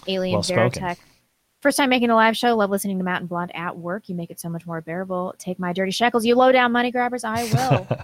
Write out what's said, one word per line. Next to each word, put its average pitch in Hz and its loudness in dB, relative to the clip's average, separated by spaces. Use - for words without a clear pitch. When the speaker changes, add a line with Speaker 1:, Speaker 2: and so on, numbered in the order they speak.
Speaker 1:
Alien 185 -2
Speaker 2:
Well 101 0
spoken. 123 0
Speaker 1:
Veritech. 180 -4
"First 285 2
time 277 2
making 240 2
a 226 4
live 220 4
show. 240 2
Love 202 2
listening 196 -2
to 185 -2
Matt 180 -2
and 175 -8
Blonde 175 -6
at 170 -8
work. 175 -8
You 185 -8
make 170 -8
it - -18
so 170 -8
much 165 -8
more 165 -8
bearable. 180 -6
Take 180 -8
my 180 -2
dirty 190 -2
shekels, 233 2
you 240 6
low 254 6
down 247 4
money 240 0
grabbers. 247 -2
I 226 -4
will." 240 0
Speaker 2:
<laughs> 127 -4